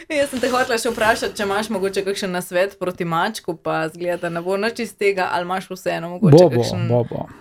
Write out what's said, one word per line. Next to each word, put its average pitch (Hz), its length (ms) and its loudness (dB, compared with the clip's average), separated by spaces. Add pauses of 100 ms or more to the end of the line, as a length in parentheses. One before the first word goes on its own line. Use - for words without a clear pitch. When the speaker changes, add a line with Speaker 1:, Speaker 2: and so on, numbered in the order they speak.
Speaker 1:
Jaz 285 220 0
sem 262 100 -6
te 262 100 0
hotela 254 280 0
še 233 140 -2
vprašati, 226 420 0
če 214 100 -6
imaš 208 280 -2
mogoče 190 320 -2
kakšen 196 280 -4
nasvet 180 460 -2
proti 180 300 -4
mačku, 175 500 -4
pa 160 280 -4
izgleda, 170 360 -4
da 175 100 -4
ne 170 120 -6
bo 180 120 -2
nič 220 260 -4
iz 226 120 -6
tega, 190 380 0
ali 175 140 -2
imaš 185 240 -4
vseeno 170 420 -6
mogoče 175 240 6
Speaker 2:
Bo, 175 100 12
bo, 127 140 4
Speaker 1:
kakšen 113 260 -2
Speaker 2:
bo, 120 200 2
bo. - 200 -6 (160)